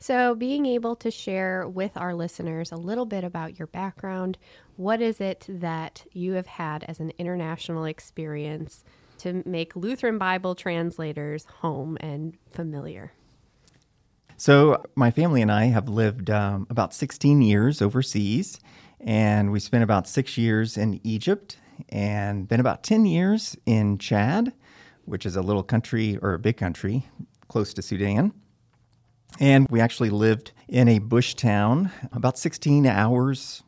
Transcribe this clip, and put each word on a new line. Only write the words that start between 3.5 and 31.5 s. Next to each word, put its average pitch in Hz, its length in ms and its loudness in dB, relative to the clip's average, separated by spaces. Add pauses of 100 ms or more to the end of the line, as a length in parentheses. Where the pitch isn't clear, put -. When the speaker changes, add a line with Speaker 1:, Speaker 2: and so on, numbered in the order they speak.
Speaker 1:
your 160 80 -12
background, 185 680 -8 (380)
what 214 260 -2
is 226 200 -2
it 190 280 -8
that 165 640 -8
you 185 200 -6
have 185 160 -6
had 156 400 -8
as 165 100 -12
an 160 200 -8
international 170 680 -6
experience 156 1000 -10 (360)
to 180 280 -6
make 165 300 -6
Lutheran 220 420 -4
Bible 185 380 -2
translators 160 880 -6
home 151 560 -8
and 156 360 -8 (140)
familiar? 147 640 -10 (1200)
Speaker 2:
So 143 460 6 (140)
my 120 160 4
family 151 300 2
and 104 100 4
I 110 140 4
have 123 220 2
lived, 107 400 0
um, 101 400 0
about 113 240 -2
sixteen 143 500 4
years 110 380 4
overseas, 107 800 0 (400)
and 107 540 2
we 104 80 0
spent 117 240 2
about 101 240 2
six - 280 -4
years 113 400 0
in 104 280 -2
Egypt 113 540 -4 (300)
and 101 580 -2
been 117 140 2
about 123 240 0
ten 220 220 4
years 190 500 0 (100)
in 104 320 2
Chad, 143 540 0 (520)
which - 220 -8
is 87 80 -4
a 95 80 0
little 98 220 0
country, 110 580 0
or 98 120 0
a 82 40 -2
big 110 180 0
country, 98 480 -4 (440)
close - 260 -2
to 95 80 -8
Sudan. 101 500 0 (1080)
And 139 280 6
we 117 120 2
actually 113 300 0
lived 110 420 2 (160)
in 123 180 4
a 113 140 6
bush 123 340 2
town 117 560 2 (220)